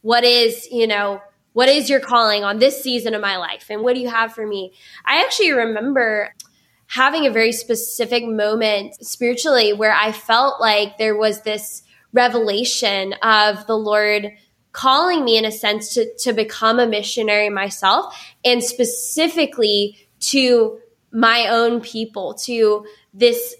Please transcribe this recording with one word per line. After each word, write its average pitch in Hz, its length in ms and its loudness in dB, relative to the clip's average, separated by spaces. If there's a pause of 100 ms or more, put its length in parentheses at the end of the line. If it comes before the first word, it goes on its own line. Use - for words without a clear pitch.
what 240 220 2
is, 240 460 2
you 233 160 0
know, 202 360 -2 (320)
what 254 160 4
is 277 200 2
your 269 120 4
calling 220 420 2
on 208 160 -2
this 269 240 2
season 233 320 -4
of 208 60 -6
my 196 160 -2
life? 170 340 -8
And 214 100 -6
what 247 140 0
do 254 60 -4
you 247 80 -6
have 226 220 -2
for 226 140 -10
me?" 190 280 -8 (320)
I 302 180 2
actually 381 300 0
remember 226 840 -2 (500)
having 285 400 0
a 247 60 4
very 226 200 2
specific 233 760 -4
moment 214 680 -2 (100)
spiritually 240 680 0
where 214 200 2
I 214 180 2
felt 254 500 0
like 208 380 0
there 214 180 0
was 214 240 0
this 214 400 -8 (320)
revelation 214 1000 0 (100)
of 214 420 2
the 226 100 -2
Lord 208 580 0 (380)
calling 311 520 2
me 226 140 2
in 220 80 0
a 214 60 -4
sense 214 420 -6
to, 226 120 0 (120)
to 240 160 -2
become 220 460 0
a 240 60 4
missionary 208 640 -2
myself, 202 640 -2 (300)
and 247 180 2
specifically 240 1400 -2 (220)
to 247 580 2 (360)
my 226 340 2
own 233 320 2
people, 220 540 -8
to 214 520 0 (280)
this 233 460 0